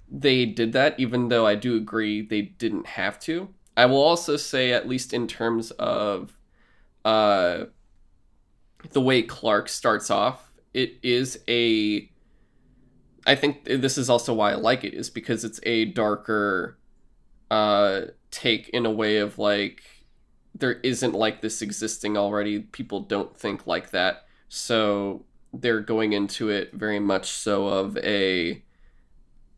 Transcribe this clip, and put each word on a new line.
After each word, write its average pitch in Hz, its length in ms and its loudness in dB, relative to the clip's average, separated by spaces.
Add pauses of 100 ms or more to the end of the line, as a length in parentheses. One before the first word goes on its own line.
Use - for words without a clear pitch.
They 135 360 2
did 113 280 -2
that, 135 260 4
even 123 300 0
though 117 180 4
I 104 80 4
do 117 200 -2
agree 107 460 -2
they 107 220 -2
didn't 101 440 -4
have - 340 -6
to. 175 280 -6 (280)
I 120 80 8
will 135 160 6
also 156 360 2
say, 131 360 0
at 117 140 0
least 127 260 -4
in 120 140 -2
terms 113 440 -2
of, - 680 -2 (680)
uh, 101 600 4 (1300)
the 139 100 0
way 127 220 4
Clark 107 460 0
starts 107 400 0
off, 104 420 0 (220)
it 127 300 -2
is 127 440 0
a, 110 640 0 (1160)
I 139 100 6
think 143 300 -2
this 131 320 0
is 123 120 -2
also 120 240 2
why 107 180 2
I - 40 -2
like 131 280 0
it, 131 100 -8
is - 160 -10
because 113 340 -4
it's 110 200 -10
a 113 220 2
darker, 104 920 -2 (720)
uh, 104 520 2 (300)
take - 380 -2
in 120 160 0
a 110 60 2
way 107 260 0
of, 104 200 -2
like, 101 460 0 (720)
there 127 260 -2
isn't, 123 320 0
like, 107 280 0
this 107 200 -6
existing 104 560 -4
already. 104 420 0
People - 420 -8
don't 101 360 -4
think 101 300 -8
like 87 240 -4
that. 90 340 -2 (240)
So 104 760 -2 (280)
they're 117 280 -2
going 110 320 0
into 101 360 -2
it 101 240 -2
very 104 260 -4
much 98 300 0
so 101 380 -2
of 98 300 0
a, 92 680 0 (960)